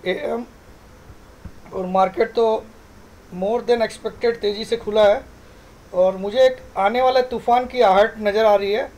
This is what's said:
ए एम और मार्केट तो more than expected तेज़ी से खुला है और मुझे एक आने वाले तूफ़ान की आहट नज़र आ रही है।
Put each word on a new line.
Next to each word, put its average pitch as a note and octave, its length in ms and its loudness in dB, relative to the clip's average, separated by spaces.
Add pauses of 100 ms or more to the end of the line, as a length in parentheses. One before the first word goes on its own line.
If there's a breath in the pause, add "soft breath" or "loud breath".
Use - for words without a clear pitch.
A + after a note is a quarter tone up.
ए F#3 60 -4 (120)
एम A#3 200 -6 (1300)
और F#3 120 -6
मार्केट F#3+ 480 0
तो A#3 100 0 (880)
more G3+ 280 -4
than A#3+ 240 0
expected A3+ 540 -6
तेज़ी G#3 240 -4
से A3+ 120 -4
खुला G#3+ 280 0
है A3 180 4 (720 loud breath)
और F#3 240 2
मुझे G3+ 220 -6
एक C4 200 4 (180)
आने G#3+ 260 0
वाले B3+ 200 2
तूफ़ान B3 440 -2
की B3 160 -6
आहट G#3+ 360 4
नज़र G#3+ 260 0
आ G#3 100 6
रही G3+ 180 0
है। A#3+ 260 -4